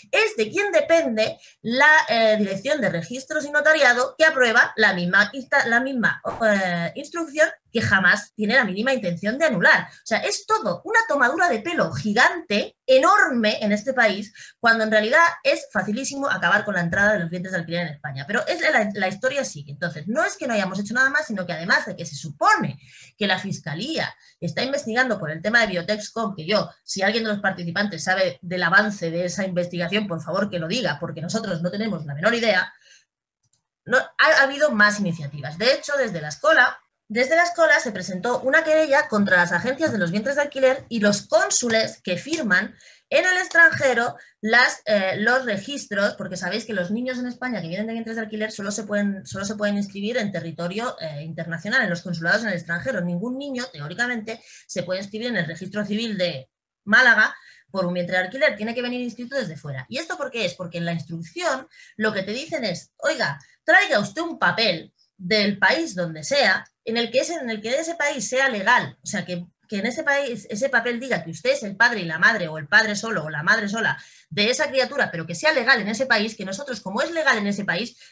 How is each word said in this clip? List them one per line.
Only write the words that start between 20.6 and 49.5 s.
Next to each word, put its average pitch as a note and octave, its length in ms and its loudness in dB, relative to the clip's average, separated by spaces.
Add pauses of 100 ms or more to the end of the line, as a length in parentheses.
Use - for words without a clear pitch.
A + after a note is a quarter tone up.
hecho G#3 140 -6
nada C4 160 4
más, D4+ 180 -2
sino F#3 180 -4
que F3 80 -6
además G#3+ 320 0
de F#3 100 -10
que E3+ 100 -10
se - 100 -12
supone C#4 640 0 (380)
que G3+ 100 -2
la F#3 120 2
Fiscalía F#3+ 720 -6 (280)
está E3+ 220 -4
investigando B3 540 -2
por D#3 140 -6
el D#3+ 100 -8
tema A3 200 2
de A3 60 2
Biotexcom, G#3 680 -4
que D#3 100 -12
yo, F#3+ 240 0 (140)
si F#3+ 200 -4
alguien A3 200 2
de A3 60 -2
los G#3 100 -2
participantes F3+ 640 -4
sabe F#3 380 0
del F3+ 220 -4
avance F#3+ 460 2
de E3+ 140 -2
esa F3+ 220 -4
investigación, F3 640 -2
por D#3+ 120 -6
favor G3+ 280 -2
que F3+ 100 -6
lo D#3 80 -6
diga, F3+ 320 -2
porque E3 220 -8
nosotros F#3 400 -4
no F3 100 -2
tenemos G3+ 340 -4
la C#3 100 -8
menor G#3 200 2
idea, G#3+ 380 0 (1120)
no, A#3+ 120 2
ha, - 440 2
ha - 20 6
habido C#4 280 2
más G#3 280 4
iniciativas. D#3 580 -6
De A#3 160 4
hecho, D4 240 -4
desde G#3+ 220 0
la D3+ 80 -8
Escola, B3+ 500 4 (300)
desde B3+ 280 0
la E4+ 80 6
Escola E4 360 4
se C4 120 -6
presentó F#3+ 500 -4
una D4+ 220 2
querella D#4 440 4
contra G3+ 300 2
las F3 140 4
agencias C4 400 0
de A3+ 60 -2
los F3 140 0
vientres A#3 240 -2
de C#4+ 80 2
alquiler C4+ 440 0
y A#3 120 -4
los G#3 280 2
cónsules A#3+ 760 0
que F3+ 140 -4
firman A#3 580 -2 (340)
en D#4+ 160 4
el F#4 120 2
extranjero D#4 800 4 (240)
las, A#3+ 460 4
eh, F#3+ 320 2
los A#3+ 260 2
registros, A3 680 -4
porque F#3 240 -10
sabéis F#3+ 260 -4
que A3+ 80 -10
los F#3 200 -2
niños B3 280 -4
en B3 80 -6
España A#3+ 340 -6
que E3 60 -8
vienen G3 200 -6
de A3+ 40 -6
vientres A3+ 240 -8
de A3+ 60 -6
alquiler G#3+ 320 -6
solo G3+ 180 -6
se G#3+ 120 -6
pueden, G3+ 420 -2
solo F#3+ 180 -8
se G#3 120 -6